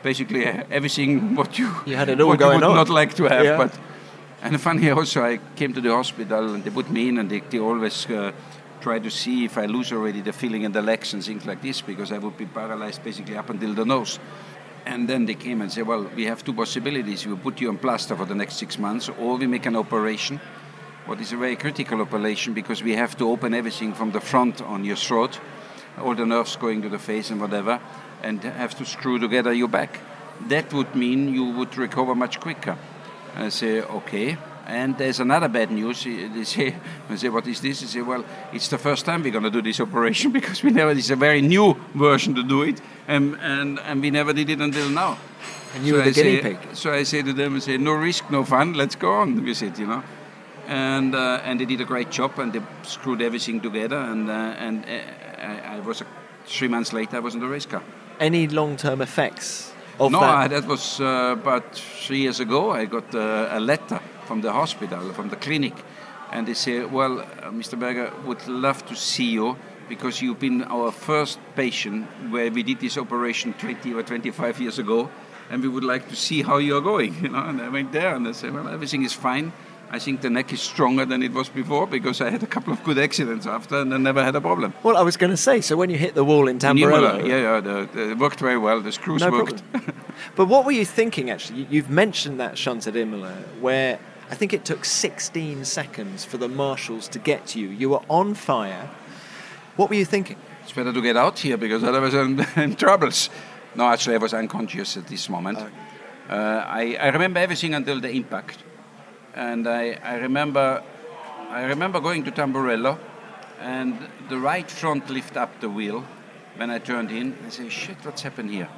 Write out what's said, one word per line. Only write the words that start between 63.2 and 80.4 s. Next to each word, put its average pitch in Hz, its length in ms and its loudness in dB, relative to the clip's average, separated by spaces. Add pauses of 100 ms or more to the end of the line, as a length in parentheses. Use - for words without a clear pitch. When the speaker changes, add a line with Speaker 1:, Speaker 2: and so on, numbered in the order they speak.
Speaker 1:
a 107 100 0
letter 127 400 0 (240)
from 110 160 -2
the 107 100 0
hospital, 95 640 -2
from 104 160 -6
the 101 80 -8
clinic, 143 360 -2 (600)
and 113 120 -4
they 113 80 -4
say, 120 300 -2
"Well, 131 380 0
uh, - 280 -12
Mister 113 280 -8
Berger, 123 340 -4 (140)
would 123 200 -6
love 127 420 -2
to 117 80 -10
see - 360 0
you, 113 240 0 (320)
because 120 340 -6
you've 120 180 -2
been 127 240 0
our 117 280 -2
first 151 480 -2 (160)
patient 113 520 -2 (220)
where 117 220 0
we 117 100 -2
did 120 200 -2
this 123 160 -4
operation 120 560 -2
twenty 123 400 -6
or 113 100 -4
twenty-five 120 560 -4
years 120 200 -4
ago, 117 300 2 (400)
and 127 140 -2
we 135 60 2
would 127 160 -2
like 127 240 -2
to - 60 -10
see - 280 0
how 143 140 4
you 143 180 4
are 143 60 2
going," 196 380 2
<laughs> 175 40 -2
you 139 60 0
know. 127 100 -2
And 143 220 -4
I 120 80 -8
went 135 240 -4
there 165 220 0
and 120 120 -2
I 117 60 -6
said, 123 200 -8
"Well, 151 140 -6
everything 147 380 -2
is 117 80 -2
fine. 139 400 -2 (360)
I 120 100 -6
think 131 200 -2
the 131 100 -2
neck 127 220 0